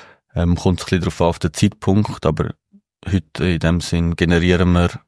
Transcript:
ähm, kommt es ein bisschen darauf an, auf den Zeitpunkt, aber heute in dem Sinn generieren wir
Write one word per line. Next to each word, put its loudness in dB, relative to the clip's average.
ähm, 0
kommt 0
es -10
ein -14
bisschen 0
darauf -4
an, 4
auf -2
den -2
Zeitpunkt, 0
aber -2
heute -4
in 0
dem 0
Sinn -2
generieren 2
wir 2